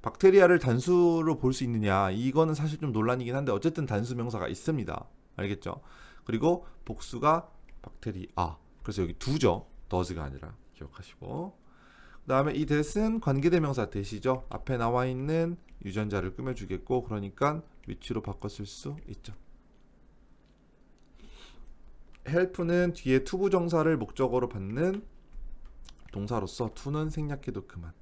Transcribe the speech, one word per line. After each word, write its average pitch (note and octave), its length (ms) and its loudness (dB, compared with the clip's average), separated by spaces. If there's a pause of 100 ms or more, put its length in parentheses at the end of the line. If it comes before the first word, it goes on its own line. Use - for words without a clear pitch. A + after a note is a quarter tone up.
박테리아를 F#3 560 8
단수로 D#3+ 800 4
볼 B2+ 140 4
수 C3 100 -2
있느냐, G2+ 480 2
이거는 C3+ 440 2
사실 D3+ 260 -4
좀 D3 100 -2
논란이긴 A#2+ 460 0
한데, C3+ 160 0
어쨌든 D#3 340 0
단수 A#2+ 300 -2
명사가 A#2 320 -4
있습니다. G#2+ 600 -4 (280)
알겠죠? G2 440 -6 (440)
그리고 D3+ 420 0 (180)
복수가 D3 640 0 (340)
박테리아. F2+ 760 -6 (240)
그래서 G2 200 -4
여기 E2+ 120 -2
두죠. C3 540 0 (200)
does가 F2+ 360 -2
아니라 C#2+ 320 -12 (180)
기억하시고. - 840 -12 (680)
그 - 60 -18
다음에 C#3 260 2
이 D3+ 120 0
that은 G#3 540 2
관계대명사 C#3 680 2
that이죠. G#2+ 600 -2
앞에 B2 260 -4
나와 A#2+ 300 2
있는 D#3 500 0 (280)
유전자를 G2 500 -2
꾸며주겠고, A#2+ 720 -4
그러니까 A2+ 580 -2 (240)
which로 G#2+ 360 -6
바꿔 G#2 260 -6
쓸 G#2 180 -10
수 C#3+ 300 -10 (120)
있죠. - 260 -12 (3000)
help는 F3 680 2
뒤에 C3 300 2
to F#3 140 -4
부정사를 E3+ 600 4
목적어로 B2 500 0
받는 C#3 560 -2 (1080)
동사로서 G#2 600 -4
to는 D3+ 380 -4
생략해도 C#3+ 560 -6
그만. E2 360 -12